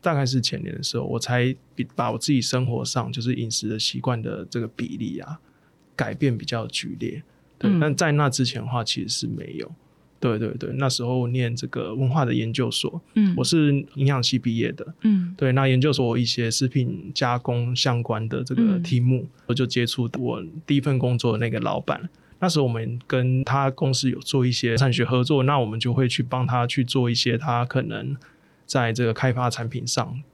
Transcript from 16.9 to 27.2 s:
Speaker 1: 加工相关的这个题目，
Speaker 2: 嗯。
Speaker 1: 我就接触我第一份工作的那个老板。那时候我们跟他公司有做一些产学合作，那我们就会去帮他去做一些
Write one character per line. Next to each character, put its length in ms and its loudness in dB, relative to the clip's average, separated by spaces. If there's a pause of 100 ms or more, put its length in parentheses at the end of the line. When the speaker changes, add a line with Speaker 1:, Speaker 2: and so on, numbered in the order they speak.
Speaker 1:
加 240 0
工 360 -2
相 280 0
关 260 -2
的 140 -2
这 120 -4
个 240 4
题 220 2
目， 180 4
Speaker 2:
嗯。 100 -6 (180)
Speaker 1:
我 80 0
就 120 0
接 200 0
触 220 -2 (100)
我 240 -4 (240)
第 100 2
一 40 4
份 180 2
工 200 2
作 140 2
的 60 0
那 120 0
个 100 -2
老 200 -2
板。 280 -4 (320)
那 80 2
时 120 2
候 40 4
我 40 2
们 380 -4
跟 380 2
他 280 2
公 200 0
司 160 0
有 120 -2
做 260 2
一 60 2
些 240 0
产 160 4
学 120 2
合 200 2
作， 180 2
那 160 4
我 80 2
们 120 -4
就 140 0
会 160 4
去 140 -2
帮 240 -2
他 200 2
去 180 0
做 260 2
一 40 2
些 220 0